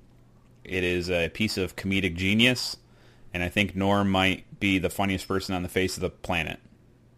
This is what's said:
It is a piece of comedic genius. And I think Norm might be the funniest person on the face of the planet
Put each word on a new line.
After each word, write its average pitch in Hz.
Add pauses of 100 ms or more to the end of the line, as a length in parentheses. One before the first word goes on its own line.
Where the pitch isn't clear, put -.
(640)
It 92
is 90
a 85
piece -
of 92
comedic 95
genius. 110 (540)
And 87
I 85
think 95
Norm 98
might 95
be 98
the 87
funniest 98
person 95
on 90
the 85
face 92
of -
the 90
planet 82 (600)